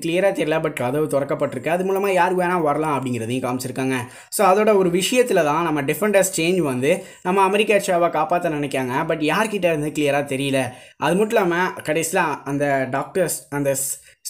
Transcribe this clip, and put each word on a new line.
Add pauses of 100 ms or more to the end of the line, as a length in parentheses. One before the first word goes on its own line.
கிளியரா
தெரியல,
but
கதவு
திறக்கப்பட்டிருக்கு.
அது
மூலமா
யார்
வேணா
வரலாம்
அப்படிங்கிறதையும்
காமிச்சிருக்காங்க. (340)
So
அதோட
ஒரு
விஷயத்துல
தான்
நம்ம
டிஃபெண்டர் (100)
ஸ்ட்ரேஞ்ச்
வந்து (200)
நம்ம
அமெரிக்கா
சாவை
காப்பாத்த
நினைக்காங்க,
but
யார்கிட்ட
இருந்து
கிளியரா
தெரியல. (340)
அது
மட்டும்
இல்லாம (120)
கடைசியில (180)
அந்த
டாக்டர்ஸ்,
அந்த
ஸ்-, (260)